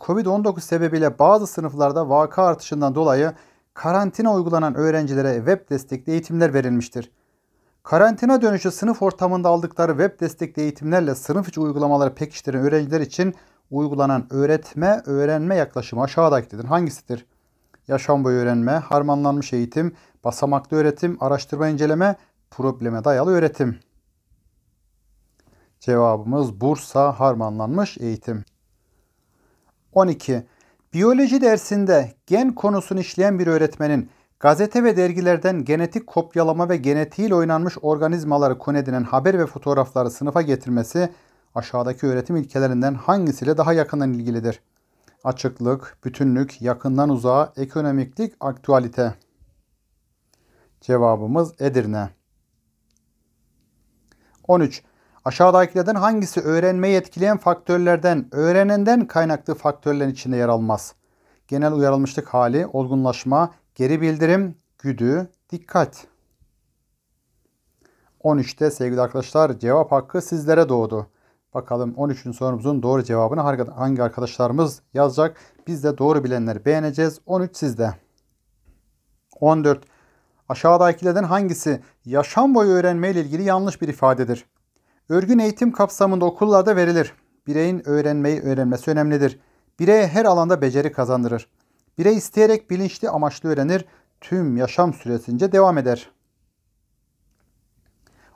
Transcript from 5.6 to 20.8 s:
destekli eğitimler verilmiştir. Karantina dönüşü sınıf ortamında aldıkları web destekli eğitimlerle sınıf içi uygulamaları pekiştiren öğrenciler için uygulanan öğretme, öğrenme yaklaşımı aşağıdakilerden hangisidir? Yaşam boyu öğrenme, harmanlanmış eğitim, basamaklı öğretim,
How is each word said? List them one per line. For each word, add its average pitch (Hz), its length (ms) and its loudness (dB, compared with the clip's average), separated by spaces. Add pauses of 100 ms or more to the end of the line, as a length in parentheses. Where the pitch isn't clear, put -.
destekli 135 420 -6
eğitimler 165 420 0
verilmiştir. 123 580 -2 (680)
Karantina 226 600 4
dönüşü 196 280 0
sınıf 226 320 -2
ortamında 180 460 0
aldıkları 170 440 0
web 180 280 -2
destekli 160 420 -6
eğitimlerle 151 520 -2
sınıf 175 340 -4
içi 160 120 -8
uygulamaları 143 540 0
pekiştiren 139 460 -8
öğrenciler 151 400 0
için 180 340 -4 (360)
uygulanan 139 600 -2
öğretme, 156 760 0
öğrenme 151 500 -2
yaklaşımı 127 460 -4
aşağıdakilerden 135 680 0
hangisidir? 151 580 -4 (600)
Yaşam 135 360 0
boyu 127 140 2
öğrenme, 120 340 0
harmanlanmış 143 800 -2
eğitim, 156 440 -4 (280)
basamaklı 139 520 -2
öğretim, 151 440 0